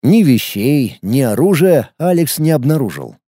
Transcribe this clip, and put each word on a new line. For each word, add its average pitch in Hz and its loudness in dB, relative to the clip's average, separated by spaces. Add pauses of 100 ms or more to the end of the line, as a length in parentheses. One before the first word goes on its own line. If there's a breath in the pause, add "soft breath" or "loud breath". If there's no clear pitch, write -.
Ни 208 2
вещей, 127 0
ни 113 -2
оружия 143 2
Алекс 170 -2
не 156 0
обнаружил. 120 -4 (120)